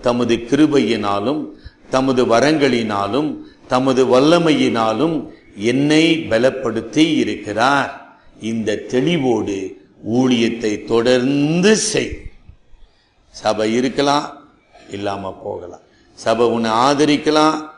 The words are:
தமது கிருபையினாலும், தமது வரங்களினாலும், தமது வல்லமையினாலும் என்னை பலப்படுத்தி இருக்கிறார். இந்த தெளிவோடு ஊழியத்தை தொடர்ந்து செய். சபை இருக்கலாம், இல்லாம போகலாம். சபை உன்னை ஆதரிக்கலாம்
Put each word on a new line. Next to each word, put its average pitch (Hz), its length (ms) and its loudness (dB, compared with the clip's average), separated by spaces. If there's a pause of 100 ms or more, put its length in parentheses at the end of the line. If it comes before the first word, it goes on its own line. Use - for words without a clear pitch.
தமது 120 360 0
கிருபையினாலும், 117 1080 0 (440)
தமது 131 360 0
வரங்களினாலும், 120 1080 0 (320)
தமது 131 380 2
வல்லமையினாலும் 131 1300 2 (240)
என்னை 147 640 2
பலப்படுத்தி 120 960 0
இருக்கிறார். 110 1000 -2 (220)
இந்த 110 320 -4 (160)
தெளிவோடு 123 840 -2 (400)
ஊழியத்தை 113 720 0
தொடர்ந்து 143 920 2
செய். - 420 -4 (1120)
சபை 110 440 -2
இருக்கலாம், 143 760 -2 (400)
இல்லாம 98 520 -8
போகலாம். 87 380 -12 (340)
சபை 113 320 0
உன்னை 113 240 0
ஆதரிக்கலாம் 147 1080 2